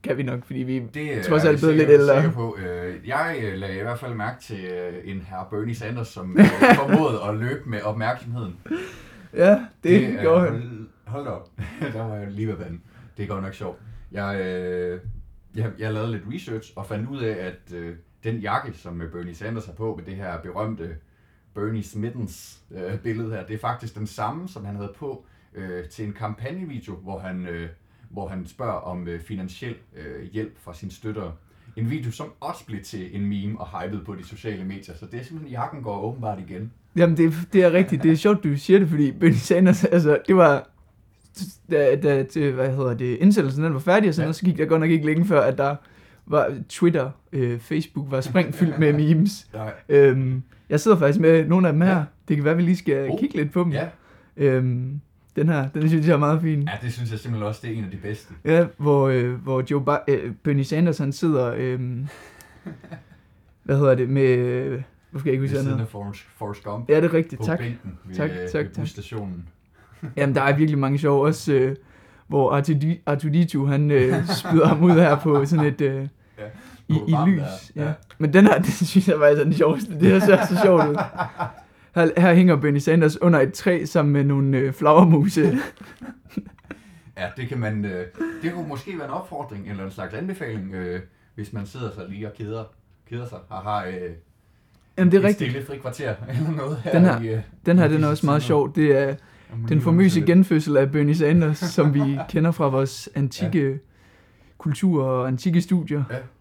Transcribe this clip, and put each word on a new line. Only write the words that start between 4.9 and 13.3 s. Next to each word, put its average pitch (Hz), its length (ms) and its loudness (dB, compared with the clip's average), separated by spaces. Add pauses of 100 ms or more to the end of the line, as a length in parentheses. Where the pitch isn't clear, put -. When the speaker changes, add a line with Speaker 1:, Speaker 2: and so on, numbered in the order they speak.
Speaker 2:
en 98 180 -12
herre 92 280 -14
Bernie 110 260 -6
Sanders, 113 320 -10
som, 92 320 -6
øh, 208 60 12 (180)
Speaker 1:
<laughs> 247 160 8
Speaker 2:
formåede 147 500 2
at 107 80 -4
løbe 123 320 -6
med 107 120 -6
opmærksomheden. 113 720 -6 (800)
Speaker 1:
Ja, 175 160 4
det 247 120 4 (220)
Speaker 2:
Det, 180 300 4
øh, - 80 -6
Speaker 1:
gjorde 165 200 4
han. 165 100 0
Speaker 2:
hold, 120 360 -10 (180)
hold 135 200 -10
da 127 60 -10
op. - 180 -14 (200)
<laughs> 135 240 -10
Der 107 100 -8
var 110 120 -8
jeg 101 160 -10
lige 107 160 -6
ved 104 80 -6
vandet. 85 240 -12 (380)
Det 104 60 -8
er 98 40 -10
godt 98 160 -8